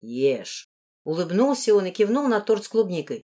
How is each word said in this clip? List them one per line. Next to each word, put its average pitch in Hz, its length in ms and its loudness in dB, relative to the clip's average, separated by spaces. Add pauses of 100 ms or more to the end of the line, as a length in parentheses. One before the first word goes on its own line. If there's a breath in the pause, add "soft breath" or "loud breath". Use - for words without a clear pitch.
Ешь. 120 680 -2 (340)
Улыбнулся 185 720 0
он 196 120 2
и 180 40 -6
кивнул 226 360 0
на 226 140 2
торт 208 240 0
с - 20 -12
клубникой. 180 600 -2